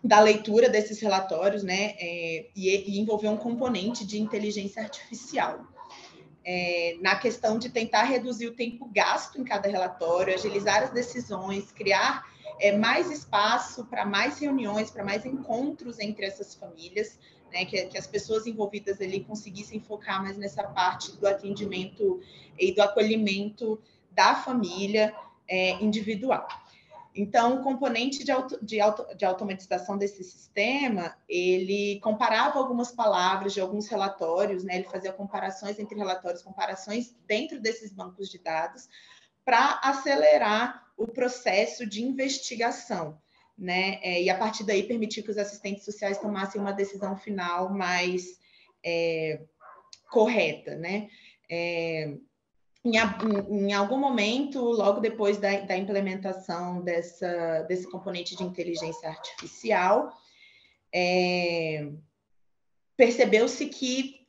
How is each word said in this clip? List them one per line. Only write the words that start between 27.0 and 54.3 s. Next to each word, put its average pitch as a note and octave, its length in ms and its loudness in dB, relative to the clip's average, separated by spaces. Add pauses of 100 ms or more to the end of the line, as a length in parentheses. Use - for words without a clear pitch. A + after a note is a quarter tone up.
Então, A#3 440 2
o C4 80 -4
componente C4 580 -2
de - 80 -4
auto-, C4 340 -2
de G#3+ 160 -4
auto-, G#3 360 2
de - 80 -2
automatização F#3+ 760 -4
desse G3 240 -4
sistema, G#3+ 960 -2 (120)
ele F#3 720 0
comparava A#3 560 2
algumas B3 360 0
palavras G3 600 2
de G3 80 -2
alguns G#3 280 -2
relatórios, G3 720 0
né, F#3 140 -4
ele F#3 80 -2
fazia F#3+ 280 -8
comparações G3+ 680 -8
entre G#3 180 -10
relatórios, F#3 420 -4
comparações G3 760 -8 (100)
dentro C4 320 -2
desses A3 320 -6
bancos F#3+ 400 -12
de F#3 80 -18
dados, E3 500 -6 (560)
pra B3+ 380 4
acelerar G#3 1040 4 (100)
o A3 120 -4
processo A#3 760 0
de G3+ 160 -6
investigação, B3 1160 -4 (400)
né, F#3 440 0
é, F3+ 200 0
e F#3 80 4
a F#3 80 2
partir G#3+ 240 -2
daí G3+ 220 2
permitir A3 400 -2
que A3 80 -6
os G3+ 60 -2
assistentes G3+ 460 -6
sociais G3+ 320 -4
tomassem G3+ 440 -4
uma G3 120 -2
decisão G3 440 -4
final F#3 540 -4
mais, F3+ 680 -2 (460)
é, E3 560 0 (680)
correta, F#3+ 680 2
né. F#3+ 320 -6 (420)
É, E3 640 -4 (680)
em A3+ 140 2
a-, A3 220 2 (320)
em, G3+ 180 0
em G3+ 60 0
algum G#3 240 2
momento, C4 640 0